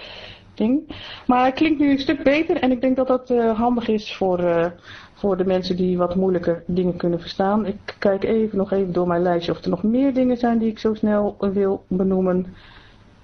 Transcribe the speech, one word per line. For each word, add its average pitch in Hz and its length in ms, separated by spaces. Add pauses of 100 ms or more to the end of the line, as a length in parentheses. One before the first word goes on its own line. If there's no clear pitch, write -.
(540)
ding. 254 420 (300)
Maar 247 140
hij 262 120
klinkt 311 260
nu 285 120
een 269 80
stuk 302 240
beter 320 340
en 254 140
ik 247 100
denk 262 160
dat 254 100
dat, 254 240
eh, 226 280
handig 233 300
is 214 260
voor, 185 240
eh, 170 280 (480)
voor 196 220
de 180 80
mensen 185 320
die 180 220
wat 175 160
moeilijke 175 520
dingen 180 300
kunnen 170 240
verstaan. 196 460
Ik - 320
kijk 196 260
even, 214 340
nog 196 140
even 196 200
door 175 140
mijn 175 160
lijstje 170 300
of - 120
er 185 60
nog 180 120
meer 247 320
dingen 254 220
zijn 233 220
die 220 120
ik 214 80
zo 220 160
snel, 208 460
eh, 202 80
wil 196 400
benoemen. 185 680 (680)